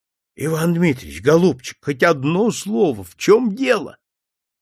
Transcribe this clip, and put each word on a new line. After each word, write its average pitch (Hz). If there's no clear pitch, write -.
«Иван 160
Дмитриевич, 127
голубчик, 156
хоть 147
одно 170
слово, 180
в -
чём 214
дело?» 247